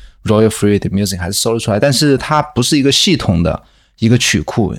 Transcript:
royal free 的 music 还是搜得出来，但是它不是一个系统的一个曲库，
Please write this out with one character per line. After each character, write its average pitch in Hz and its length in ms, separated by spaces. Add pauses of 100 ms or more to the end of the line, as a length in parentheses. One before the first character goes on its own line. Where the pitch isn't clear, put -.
(240)
royal 110 260
free 104 280
的 - 140
music 98 280
还 87 60
是 95 80
搜 113 220
得 117 40
出 110 120
来， 101 80
但 139 120
是 139 240
它 151 260
不 - 200
是 147 160
一 135 60
个 139 80
系 160 260
统 85 240
的 80 220 (340)
一 113 100
个 117 100
曲 - 240
库， 95 380